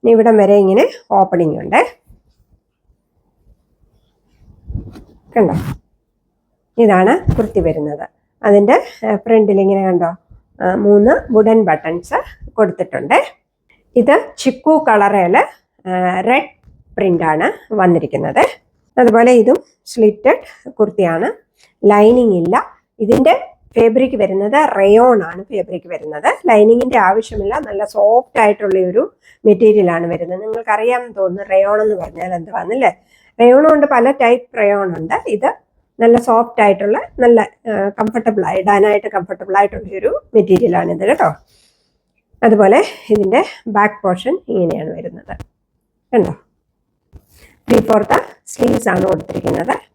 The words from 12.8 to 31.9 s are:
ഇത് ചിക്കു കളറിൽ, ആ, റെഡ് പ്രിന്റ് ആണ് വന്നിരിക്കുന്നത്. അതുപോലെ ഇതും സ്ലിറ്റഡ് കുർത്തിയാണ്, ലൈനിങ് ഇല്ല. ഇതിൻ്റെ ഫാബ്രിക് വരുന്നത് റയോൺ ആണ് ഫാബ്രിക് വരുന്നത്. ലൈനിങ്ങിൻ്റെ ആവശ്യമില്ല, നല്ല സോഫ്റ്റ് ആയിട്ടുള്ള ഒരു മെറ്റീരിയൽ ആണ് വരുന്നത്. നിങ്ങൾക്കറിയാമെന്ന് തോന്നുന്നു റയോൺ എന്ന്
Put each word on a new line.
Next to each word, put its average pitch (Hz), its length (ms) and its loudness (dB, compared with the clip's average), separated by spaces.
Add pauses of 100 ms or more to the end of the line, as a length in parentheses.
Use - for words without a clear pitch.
ഇത് 240 160 2 (280)
ചിക്കു 269 340 0 (140)
കളറിൽ, 202 480 2 (480)
ആ, 185 80 -8 (360)
റെഡ് 254 220 -2 (460)
പ്രിന്റ് 175 360 -2
ആണ് 165 140 -2 (340)
വന്നിരിക്കുന്നത്. 160 640 0 (540)
അതുപോലെ 233 360 4 (100)
ഇതും 254 160 2 (340)
സ്ലിറ്റഡ് 226 500 0 (360)
കുർത്തിയാണ്, 196 520 -2 (520)
ലൈനിങ് 214 600 4
ഇല്ല. 175 120 -2 (460)
ഇതിൻ്റെ 262 360 2 (400)
ഫാബ്രിക് 240 460 2
വരുന്നത് 202 360 -2 (220)
റയോൺ 220 380 4 (120)
ആണ് 175 100 -16 (100)
ഫാബ്രിക് 190 440 -10
വരുന്നത്. 156 360 -4 (200)
ലൈനിങ്ങിൻ്റെ 233 580 4
ആവശ്യമില്ല, 214 460 -4 (140)
നല്ല 208 140 -8 (140)
സോഫ്റ്റ് 226 460 0
ആയിട്ടുള്ള 208 360 0 (140)
ഒരു 240 120 0 (400)
മെറ്റീരിയൽ 208 520 4
ആണ് 170 180 -4
വരുന്നത്. 175 300 -10
നിങ്ങൾക്കറിയാമെന്ന് 226 760 -4
തോന്നുന്നു 190 340 -6
റയോൺ 202 280 0
എന്ന് 214 220 -2